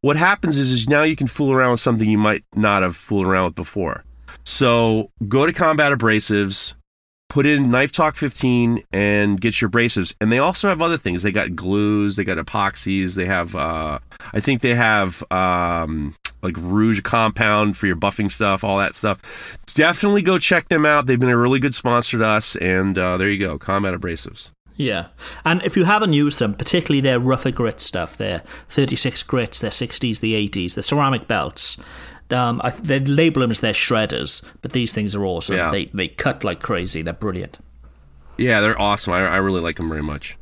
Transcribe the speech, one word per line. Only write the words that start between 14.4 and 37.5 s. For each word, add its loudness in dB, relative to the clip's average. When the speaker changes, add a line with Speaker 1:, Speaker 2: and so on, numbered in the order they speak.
Speaker 1:
they 2
have, 2
um, -2
like, -6
Rouge 2
Compound 2
for -2
your 0
buffing -2
stuff, -2
all 0
that 0
stuff. -2
Definitely 2
go 2
check 0
them 4
out. 4
They've 2
been 4
a 4
really 4
good 0
sponsor 0
to 4
us, 0
and, 0
uh, 0
there 2
you 0
go, -2
Combat -2
Abrasives. -10
Speaker 2:
Yeah. -4
And 0
if -2
you 4
haven't 2
used 2
them, 0
particularly 0
their 2
rougher 0
grit -4
stuff, -6
their -6
thirty-six -2
grits, -4
their -4
sixties, -4
the 0
eighties, -2
the -4
ceramic 0
belts, -4
um, 0
I, -2
they -2
label 2
them 2
as -2
their 0
shredders, -2
but -12
these -2
things -4
are -2
awesome. -4
Speaker 1:
Yeah. 0
Speaker 2:
They, -2
they -6
cut -4
like -4
crazy. -4
They're -6
brilliant. -8